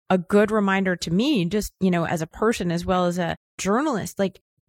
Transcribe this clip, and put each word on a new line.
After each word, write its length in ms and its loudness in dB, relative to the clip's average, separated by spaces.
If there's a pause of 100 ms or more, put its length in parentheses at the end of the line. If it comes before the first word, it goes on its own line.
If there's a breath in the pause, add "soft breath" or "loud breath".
(120)
a 80 2
good 320 2
reminder 440 2
to 160 -6
me, 340 2
just, 340 -4
you 100 2
know, 160 2
as 160 -4
a 60 -6
person, 440 -2
as 140 -4
well 200 0
as 120 -2
a 180 -2 (220)
journalist, 640 -2
like, 200 -2 (300)